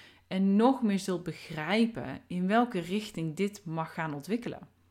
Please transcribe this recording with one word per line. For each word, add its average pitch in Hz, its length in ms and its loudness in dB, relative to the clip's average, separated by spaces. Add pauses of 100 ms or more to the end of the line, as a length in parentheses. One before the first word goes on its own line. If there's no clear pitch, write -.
(280)
En 196 280 4
nog 254 260 6
meer 202 180 2
zult 180 240 -2
begrijpen 160 1040 -2
in 180 200 -2
welke 233 320 2
richting 170 560 -4
dit 202 300 -4
mag 160 280 -6
gaan 160 200 -4
ontwikkelen. 160 540 -6 (240)